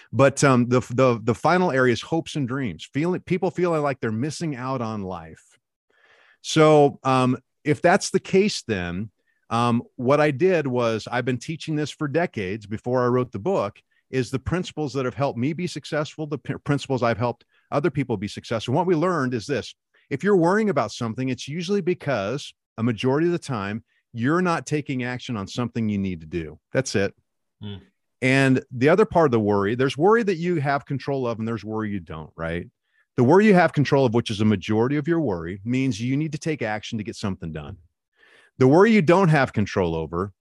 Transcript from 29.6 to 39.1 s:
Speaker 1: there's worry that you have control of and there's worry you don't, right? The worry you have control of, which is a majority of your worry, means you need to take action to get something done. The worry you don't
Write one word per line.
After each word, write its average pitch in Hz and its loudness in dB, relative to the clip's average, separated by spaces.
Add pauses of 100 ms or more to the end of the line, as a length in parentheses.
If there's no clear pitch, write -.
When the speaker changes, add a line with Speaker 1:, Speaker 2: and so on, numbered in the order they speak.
Speaker 1:
there's 131 -2
worry 214 4
that 190 0
you 175 -2
have 143 -2
control 135 -4
of 113 -4
and 113 -6
there's 113 -6
worry 110 -6
you 98 -6
don't, 78 -14
right? 82 -6 (460)
The 127 4
worry 190 6
you 202 8
have 175 4
control 135 2
of, 110 0
which 120 0
is 101 -4
a 110 2
majority 107 2
of 151 -4
your 165 0
worry, 95 -4
means 123 -2
you 127 -2
need 156 -4
to 156 -8
take 156 -6
action 107 -6
to 104 -6
get 104 -12
something 90 -6
done. 76 -12 (800)
The 127 6
worry 196 8
you 208 6
don't 175 6